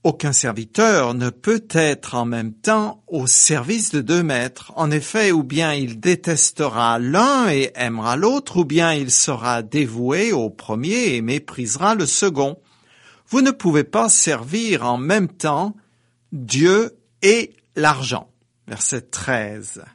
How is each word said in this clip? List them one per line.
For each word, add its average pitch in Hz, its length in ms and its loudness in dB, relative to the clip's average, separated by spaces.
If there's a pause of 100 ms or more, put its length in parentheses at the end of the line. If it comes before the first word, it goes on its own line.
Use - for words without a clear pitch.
Aucun 156 300 0
serviteur 127 800 0
ne 123 160 -2
peut 220 400 -2
être 156 420 0
en 120 120 -2
même 113 280 -6
temps 214 540 -2
au 147 180 -6
service 151 640 0
de 147 120 0
deux 156 200 2
maîtres. 127 540 -4
En 156 160 0
effet, 190 400 0
ou 165 100 4
bien 147 320 0
il 123 260 -4
détestera 139 1000 2
l'un 196 500 2
et 139 240 0
aimera 117 420 -2
l'autre, 233 420 0
ou 175 80 4
bien 165 280 2
il 139 160 -4
sera 120 540 0
dévoué 131 680 -2
au 117 200 -2
premier 160 640 -4
et 117 80 -4
méprisera 139 720 -2
le 185 100 0
second. 143 540 -2 (680)
Vous 254 120 2
ne 269 80 4
pouvez 165 340 2
pas 220 260 0
servir 151 760 0
en 123 140 0
même 180 300 0
temps 160 460 -4 (560)
Dieu 165 680 2 (240)
et 220 320 2 (200)
l'argent. 135 540 0 (380)
Verset 117 340 -6
treize. 104 800 -6 (120)